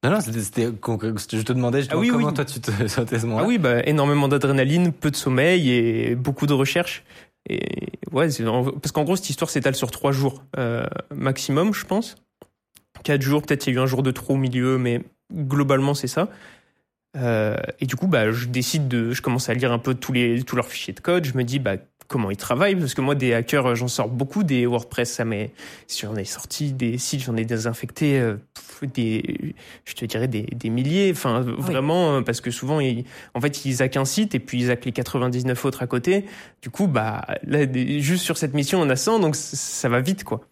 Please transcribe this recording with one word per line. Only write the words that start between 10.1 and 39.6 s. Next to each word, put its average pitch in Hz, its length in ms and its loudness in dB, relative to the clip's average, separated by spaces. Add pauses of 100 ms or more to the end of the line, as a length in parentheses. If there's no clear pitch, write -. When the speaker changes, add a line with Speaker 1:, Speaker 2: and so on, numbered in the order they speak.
Speaker 2:
jours, 135 300 0 (160)
euh, 120 260 -2 (300)
maximum, 139 600 0
je - 120 -6
pense. 208 300 -2 (880)
Quatre 143 180 2
jours, 147 200 2
peut-être 143 240 0
il 127 80 2
y - 20 2
a 127 40 2
eu - 20 4
un 131 40 4
jour 127 160 2
de 131 80 2
trop - 240 -2
au 135 40 2
milieu, 127 400 2
mais 120 240 0 (300)
globalement, 139 600 2
c'est 135 140 -4
ça. 175 200 0 (880)
Euh, 113 400 0 (240)
et 131 60 -2
du 127 100 -2
coup, 180 120 0
bah, 113 220 4
je 120 160 -2
décide 127 420 0
de, 120 240 0
je 123 100 -4
commence 127 260 0
à 113 60 0
lire 123 180 2
un 120 60 0
peu 127 160 0
tous 123 180 -6
les, 123 300 2
tous 127 140 -4
leurs 123 120 0
fichiers - 240 -10
de - 80 -14
code. 175 240 2
Je 127 120 -4
me 127 80 2
dis, 123 140 -2
bah, 104 180 -2 (320)
comment 107 220 -2
ils 101 60 -4
travaillent, 190 400 2
parce 156 180 -2
que - 60 -2
moi, 139 140 2
des 131 180 2
hackers, 123 420 2
j'en 123 140 -2
sors 120 200 -2
beaucoup, 135 360 -2
des 127 220 2
WordPress, 120 460 -2
ça 120 120 -4
m'est, 107 280 -4 (480)
j'en 107 160 -8
ai 98 80 -4
sorti - 480 -6
des 123 260 -2
sites, 131 240 -4
j'en 123 140 -2
ai 113 80 0
désinfecté, 120 760 0
euh, 113 160 0 (180)
pff, - 380 -12
des, 113 640 -2 (300)
je - 100 -12
te - 100 -8
dirais 113 240 -2
des, 110 140 -2
des 117 280 -6
milliers, 151 420 2
enfin, 127 300 0
Speaker 3:
Ah 123 80 -2
oui. - 80 -4
Speaker 2:
vraiment, 147 580 2
euh, 135 40 2
parce 117 200 -2
que 127 120 -6
souvent, 139 280 -2
ils, 123 240 0 (300)
en 123 60 -2
fait, 143 240 -2
ils 135 180 0
hackent 131 140 0
un 135 80 2
site 208 320 0
et - 20 2
puis 123 240 -2
ils 123 80 2
hackent 120 140 0
les 127 80 -4
quatre-vingt-dix-neuf 123 720 -2
autres 135 180 -2
à 123 60 -4
côté. 180 380 0 (360)
Du 123 80 -12
coup, 196 160 0
bah, 110 400 0 (180)
là, 143 220 2
des, 131 340 0
juste 170 240 2
sur 165 140 -2
cette 139 160 -2
mission, 147 260 2
on 151 80 4
a 131 80 4
cent, 220 220 2
donc 156 160 4
c-, - 220 -8
ça - 320 -4